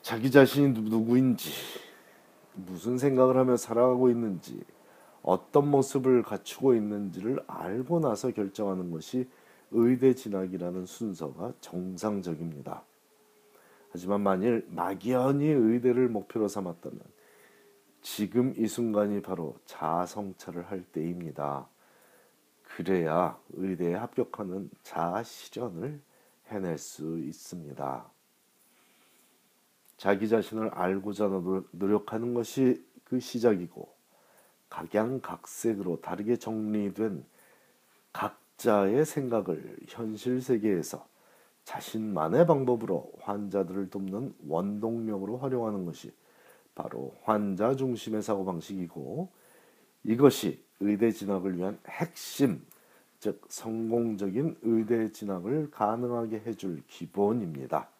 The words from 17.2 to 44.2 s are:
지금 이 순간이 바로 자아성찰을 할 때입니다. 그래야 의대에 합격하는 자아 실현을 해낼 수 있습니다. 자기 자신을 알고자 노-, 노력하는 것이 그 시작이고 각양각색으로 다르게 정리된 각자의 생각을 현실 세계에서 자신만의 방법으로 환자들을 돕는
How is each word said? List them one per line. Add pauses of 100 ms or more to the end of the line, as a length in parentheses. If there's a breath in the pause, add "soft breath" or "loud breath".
지금
이
순간이
바로
자아성찰을
할
때입니다. (1080 soft breath)
그래야 (160)
의대에
합격하는 (140)
자아
실현을 (480 soft breath)
해낼
수
있습니다. (1900 soft breath)
자기
자신을
알고자
노-,
노력하는
것이 (180)
그
시작이고 (800 soft breath)
각양각색으로
다르게
정리된 (880 soft breath)
각자의
생각을 (100)
현실
세계에서 (600 soft breath)
자신만의
방법으로 (100)
환자들을
돕는 (120)